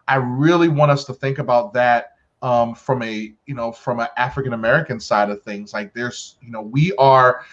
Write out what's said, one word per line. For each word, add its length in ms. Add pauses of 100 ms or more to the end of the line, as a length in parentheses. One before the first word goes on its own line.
I 80
really 520
want 220
us 140
to 100
think 240
about 360
that, 400 (260)
um, 320
from 300
a, 320 (120)
you 80
know, 180
from 260
an 80 (100)
African 360
American 480
side 280
of 140
things. 300
Like, 200
there's, 480
you 120
know, 100
we 320
are, 480 (100)